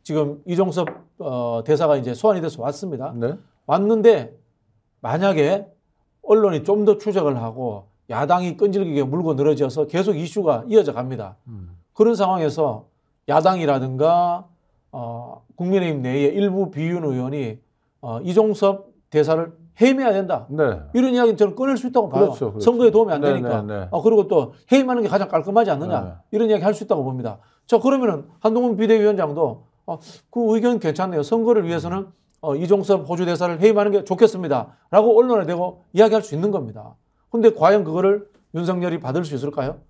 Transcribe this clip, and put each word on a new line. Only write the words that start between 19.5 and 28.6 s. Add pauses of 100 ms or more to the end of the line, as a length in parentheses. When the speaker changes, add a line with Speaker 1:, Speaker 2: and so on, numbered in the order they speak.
Speaker 1:
해임해야
된다.
Speaker 2:
네. (140)
Speaker 1:
이런
이야기는
저는
꺼낼
수
있다고
봐요.
Speaker 2:
그렇죠,
그렇죠.
Speaker 1:
선거에
도움이
안
Speaker 2:
네,
Speaker 1:
되니까.
Speaker 2:
네,
네.
Speaker 1:
아,
그리고
또 (180)
해임하는
게
가장
깔끔하지
않느냐.
Speaker 2:
네. (200)
Speaker 1:
이런
이야기
할
수
있다고
봅니다. (280)
자,
그러면은 (140)
한동훈